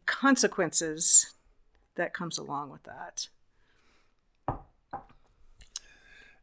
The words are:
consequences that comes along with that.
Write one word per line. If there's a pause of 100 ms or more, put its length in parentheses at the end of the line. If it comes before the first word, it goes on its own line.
consequences (600)
that
comes
along
with
that. (3250)